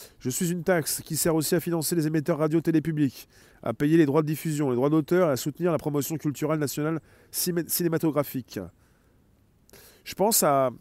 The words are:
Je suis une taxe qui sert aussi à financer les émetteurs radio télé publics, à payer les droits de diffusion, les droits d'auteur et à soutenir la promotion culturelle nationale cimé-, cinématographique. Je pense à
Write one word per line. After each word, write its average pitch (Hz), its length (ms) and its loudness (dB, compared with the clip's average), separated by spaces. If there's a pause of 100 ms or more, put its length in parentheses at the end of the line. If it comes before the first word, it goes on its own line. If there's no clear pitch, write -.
(200)
Je 127 100 -6
suis 170 220 -2
une 175 120 -4
taxe 170 380 0
qui 156 160 -6
sert 160 180 2
aussi 156 180 0
à 170 60 4
financer 165 360 -2
les 151 120 2
émetteurs 156 300 0
radio 156 240 2
télé 160 180 2
publics, 147 480 0 (340)
à 117 120 -2
payer 151 240 2
les 165 80 6
droits 139 160 4
de 151 60 -2
diffusion, 151 420 -2
les 123 80 0
droits 131 120 2
d'auteur 160 380 2
et 147 60 2
à - 20 0
soutenir 160 380 -2
la 139 60 0
promotion 147 360 -4
culturelle 151 440 -2
nationale 151 420 -2 (300)
cimé-, 170 360 -2
cinématographique. 147 920 -2 (1500)
Je - 80 -14
pense 202 300 2
à 135 260 4 (120)